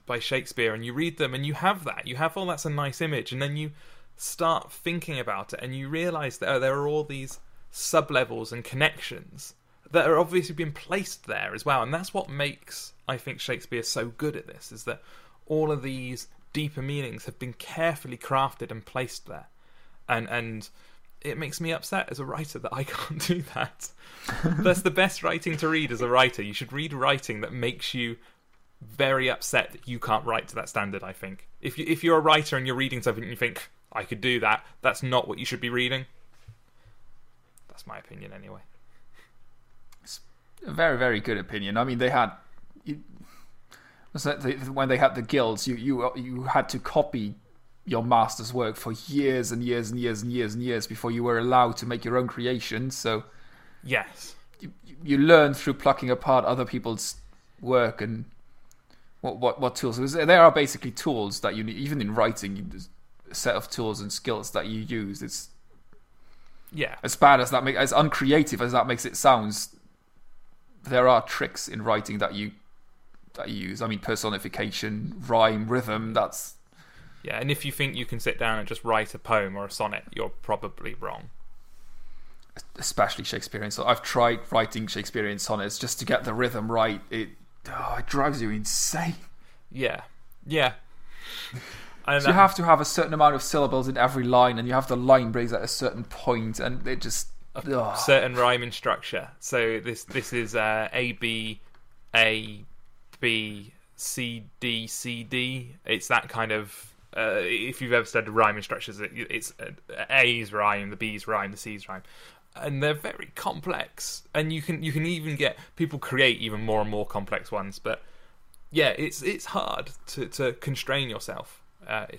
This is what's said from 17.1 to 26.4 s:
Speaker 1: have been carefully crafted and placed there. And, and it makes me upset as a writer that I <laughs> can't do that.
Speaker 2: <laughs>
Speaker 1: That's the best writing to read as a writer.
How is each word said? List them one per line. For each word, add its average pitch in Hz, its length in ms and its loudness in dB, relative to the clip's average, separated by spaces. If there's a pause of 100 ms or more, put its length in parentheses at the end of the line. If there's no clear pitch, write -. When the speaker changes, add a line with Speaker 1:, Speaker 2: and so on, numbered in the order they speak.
Speaker 1:
have - 140 -12
been 123 160 -10
carefully 147 640 -4
crafted 135 520 -2
and 113 140 -10
placed - 420 -8
there. - 200 -14 (600)
And, 117 220 0
and 113 400 -6 (540)
it 147 160 -6
makes 147 220 -8
me 165 120 -2
upset - 380 -4
as 123 80 -8
a 143 60 -8
writer 147 340 -8
that 117 160 -8
I 135 100 -4
<laughs> - 0 -
can't - 420 -6
do 175 160 0 (120)
that. - 360 -6 (540)
Speaker 2:
<laughs> - 0 -
Speaker 1:
That's 175 380 4
the 180 80 2
best 185 320 2
writing 165 340 -2
to 160 120 0
read 156 240 0
as 120 100 -2
a 123 60 0
writer. 123 340 6